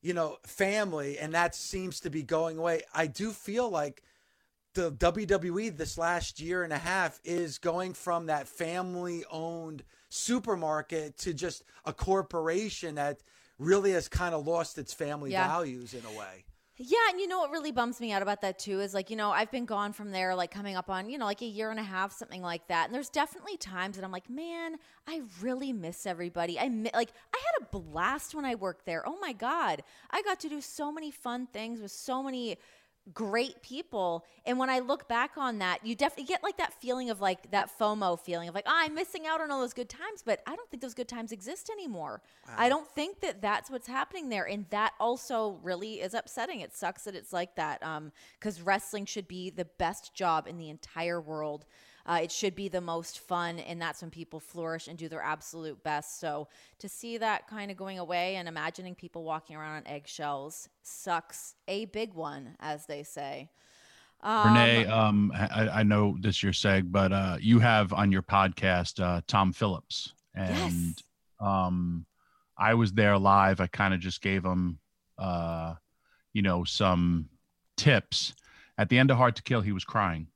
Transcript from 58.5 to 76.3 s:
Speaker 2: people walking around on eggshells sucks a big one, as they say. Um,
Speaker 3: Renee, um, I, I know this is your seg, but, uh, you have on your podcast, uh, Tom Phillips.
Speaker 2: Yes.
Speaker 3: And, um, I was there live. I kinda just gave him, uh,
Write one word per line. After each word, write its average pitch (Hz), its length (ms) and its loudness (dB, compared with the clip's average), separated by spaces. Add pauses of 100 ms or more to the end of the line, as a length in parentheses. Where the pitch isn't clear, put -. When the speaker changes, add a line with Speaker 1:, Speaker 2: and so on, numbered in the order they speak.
Speaker 2:
people 170 260 -14
walking 160 320 -8
around 156 220 -10
on 151 100 -12
eggshells 147 840 -8 (140)
sucks - 720 -6 (140)
a 202 160 -4
big 208 280 -6
one, 147 460 -10
as 151 280 -8
they 147 180 -8
say. 143 480 -10 (680)
Um, 214 280 6
Speaker 3:
Renee, 117 380 10
um, 107 460 6
I, 107 360 2
I 104 160 4
know 104 340 6
this 95 200 2
is - 40 -2
your 101 100 4
seg, 95 380 4
but, 95 220 6
uh, 95 280 2
you 117 200 10
have 107 320 8
on 101 180 6
your 92 120 4
podcast, 95 800 4
uh, 87 280 2
Tom 95 240 6
Phillips. - 600 -2 (220)
Speaker 2:
Yes. 90 380 0
Speaker 3:
And, 85 300 -2 (360)
um, 90 680 0 (500)
I 110 180 6
was 113 200 4
there 104 220 8
live. 98 440 8
I 90 80 4
kinda 95 280 4
just 87 260 -2
gave 95 220 2
him, 90 360 2 (380)
uh, 82 580 -2 (560)